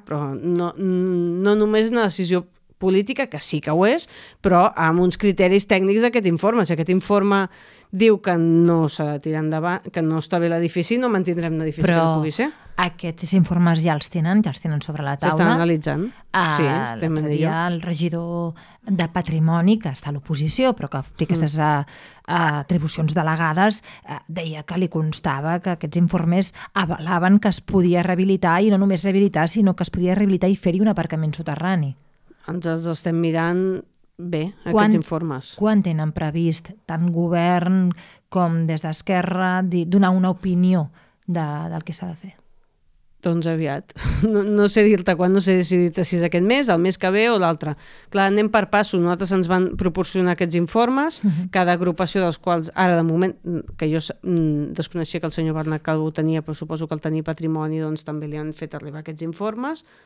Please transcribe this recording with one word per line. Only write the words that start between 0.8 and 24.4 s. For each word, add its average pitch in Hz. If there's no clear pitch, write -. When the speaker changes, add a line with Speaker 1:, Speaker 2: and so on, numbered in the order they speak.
Speaker 1:
només 214
una 233
decisió 180
política, 202
que 147
sí -
que 151
ho 175
és, 285
però 190
amb 165
uns 180
criteris 196
tècnics 196
d'aquest 240
informe. 190
Si 175
aquest 160
informe 196
diu 202
que 175
no 165
s'ha 156
de 147
tirar 156
endavant, 156
que 170
no 160
està 170
bé 170
l'edifici, 170
no 247
mantindrem 170
l'edifici 156
Speaker 2:
Però 170
Speaker 1:
que 165
no 160
pugui 151
ser. 262
Speaker 2:
Aquests 170
informes 170
ja 170
els 147
tenen, 180
ja 143
els -
tenen 151
sobre 151
la 139
Speaker 1:
S'estan 156
Speaker 2:
taula. 165
Speaker 1:
analitzant. 165
Speaker 2:
Ah, 170
Speaker 1:
Sí, 156
estem 131
en 156
Speaker 2:
l'altre 151
Speaker 1:
ello. 156
Speaker 2:
dia 165
el 170
regidor 170
de 180
Patrimoni, 170
que 175
està 131
a -
l'oposició, 156
però 147
que 135
té 160
aquestes, 156
Speaker 1:
Mm. 156
Speaker 2:
ah, 147
ah, 160
atribucions 156
delegades, 165
eh, 143
deia 160